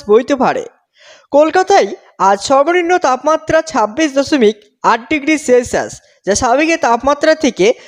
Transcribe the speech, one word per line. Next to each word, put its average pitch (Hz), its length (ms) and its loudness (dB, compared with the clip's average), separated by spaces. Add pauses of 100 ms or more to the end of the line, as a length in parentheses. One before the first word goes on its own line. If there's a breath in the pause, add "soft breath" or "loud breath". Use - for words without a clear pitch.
বইতে 247 280 2
পারে। 214 280 -2 (680 soft breath)
কলকাতায় 320 580 2 (280 soft breath)
আজ 196 240 2
সর্বনিম্ন 339 560 0
তাপমাত্রা 311 640 -2
ছাব্বিশ 269 520 -2
দশমিক 262 420 0 (280)
আট 220 160 2 (100)
ডিগ্রি 302 280 -2
সেলসিয়াস, 240 640 -2 (240 soft breath)
যা 196 100 0
স্বাভাবিক 311 460 0
তাপমাত্রা 285 540 0
থেকে 240 380 0 (140 loud breath)